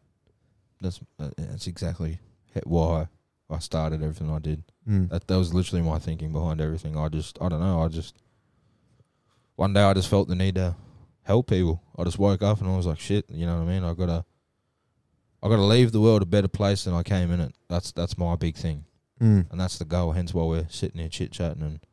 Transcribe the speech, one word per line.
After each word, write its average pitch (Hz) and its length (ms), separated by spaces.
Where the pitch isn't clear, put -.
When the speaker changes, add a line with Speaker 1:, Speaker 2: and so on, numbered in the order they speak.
Speaker 1:
That's, 92 180
uh, 76 180
that's 147 300
exactly 85 520
he-, - 120
why 82 420
I 78 100
started 78 440
everything 78 260
I 78 100
did. 78 240
Speaker 2:
Mm. 95 220
Speaker 1:
That, - 180
that 92 100
was 87 160
literally 90 280
my 80 180
thinking 78 340
behind 80 280
everything. 78 360
I 78 120
just, 78 320
I 90 80
don't 80 120
know, 90 200
I 82 60
just, 82 280
one 98 180
day 101 80
I 98 120
just 95 160
felt 98 180
the 87 80
need 95 200
to 90 200
help 117 260
people. 87 320
I 90 60
just 90 160
woke 98 240
up 101 180
and 92 80
I 92 80
was 87 80
like, 80 140
"Shit," 101 300
you 80 180
know 85 100
what 82 100
I 87 60
mean? 95 100
I 85 100
gotta, 85 300
I 98 80
gotta 110 140
leave 113 280
the 107 100
world 107 200
a 95 60
better 98 200
place 98 360
than 90 100
I 85 100
came 90 280
in 87 80
it. 78 160
That's, 87 240
that's - 260
my 87 180
big 82 200
thing. 78 300
Speaker 2:
Mm. 104 320
Speaker 1:
And 85 80
that's 92 200
the 85 60
goal, 85 260
hence 87 220
why 85 100
we're 82 260
sitting - 300
here 80 100
chit-chatting 80 540
and 76 160